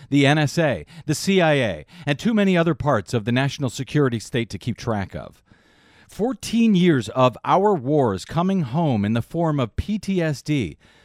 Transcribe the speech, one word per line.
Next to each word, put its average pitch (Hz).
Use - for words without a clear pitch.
the 139
N 151
S 147
A, 127
the 151
C 196
I 160
A, 101
and 143
too 226
many 196
other 165
parts 131
of 110
the 120
national 131
security 131
state 117
to 98
keep 113
track 104
of. -
Fourteen 226
years 165
of 127
our 190
wars 127
coming 185
home 127
in 110
the 117
form 156
of 117
P 208
T 190
S 156
D, 123